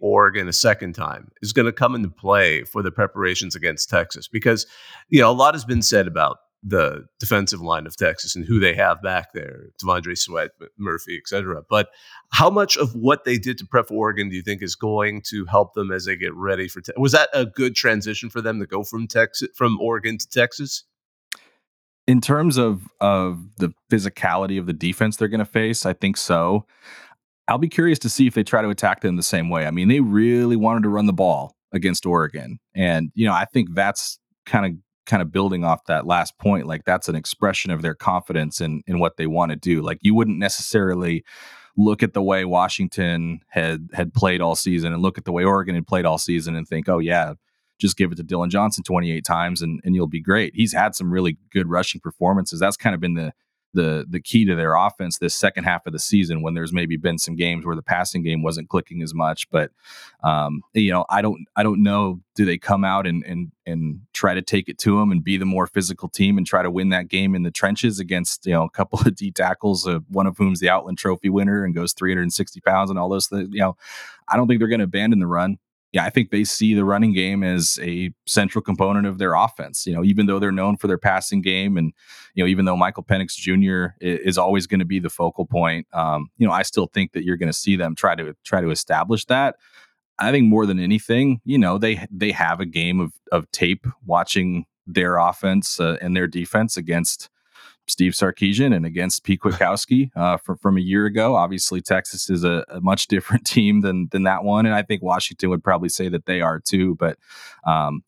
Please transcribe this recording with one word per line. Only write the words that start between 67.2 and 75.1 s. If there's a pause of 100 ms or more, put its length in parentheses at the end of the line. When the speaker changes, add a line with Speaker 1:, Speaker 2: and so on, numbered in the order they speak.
Speaker 2:
in
the
trenches
against,
you
know,
a
couple
of
D
tackles,
uh,
one
of
whom's
the
Outland
Trophy
winner
and
goes
three
hundred
and
sixty
pounds
and
all
those
things?
You
know, (500)
I
don't
think
they're
gonna
abandon